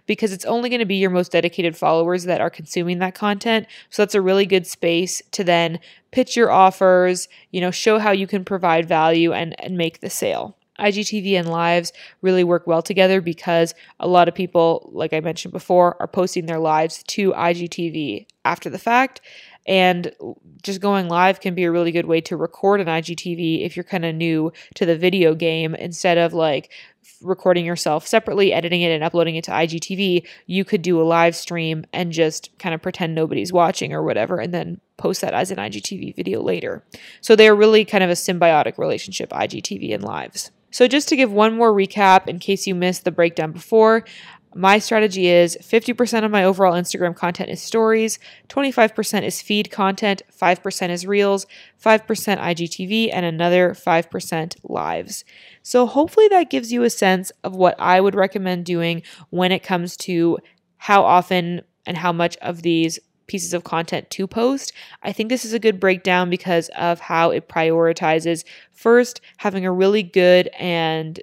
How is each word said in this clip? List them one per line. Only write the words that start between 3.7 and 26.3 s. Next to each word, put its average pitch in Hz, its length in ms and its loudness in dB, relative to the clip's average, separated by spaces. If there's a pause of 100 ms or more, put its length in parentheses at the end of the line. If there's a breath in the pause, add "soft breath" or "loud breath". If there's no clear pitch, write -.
So - 140 0
that's 208 120 -2
a 196 60 4
really 190 240 2
good 185 200 0
space 170 560 -4 (100)
to 208 120 -6
then 170 360 0 (320 loud breath)
pitch - 260 -2
your 233 120 4
offers, 185 800 4 (240 soft breath)
you 180 80 -6
know, 180 120 -2
show 220 280 0
how 214 120 2
you 190 140 0
can 190 200 -6
provide 170 420 0
value 165 460 2
and, 156 280 -6
and 180 160 -8
make 165 220 -4
the - 100 -12
sale. - 460 -6 (220)
I 208 140 0
G 202 140 -4
T 214 160 -6
V 190 160 0
and 170 120 -2
lives 170 440 0 (280 loud breath)
really 185 220 2
work 175 240 0
well 165 140 2
together 190 400 2
because 170 520 -2 (240 loud breath)
a 180 120 -4
lot 180 180 6
of 170 80 -6
people, 170 560 0
like 147 220 -6
I 156 80 -2
mentioned 165 320 -8
before, 175 480 2
are 170 60 -4
posting 180 400 -4
their 165 120 -4
lives 160 440 0
to 196 300 -2
I 175 200 0
G 175 160 -6
T 170 200 -8
V 151 380 -8 (160)
after 170 260 -2
the 131 80 -12
fact. 247 440 0 (440 loud breath)
And 180 480 2 (500)
just 190 180 -8
going 196 260 -2
live 180 320 2
can 185 160 -6
be 185 80 -2
a 170 80 0
really 170 220 0
good 165 120 -2
way 165 160 2
to 170 140 -8
record 196 460 0
an 165 80 -4
I 160 100 0
G 170 160 -8
T 170 200 -8
V 165 280 -2
if 170 140 -8
you're 175 80 -10
kinda 165 260 -4
new 160 400 -2 (220 loud breath)
to - 120 -2
the 165 120 2
video 170 360 2
game. 160 420 -2
Instead 170 420 -2
of, 170 160 2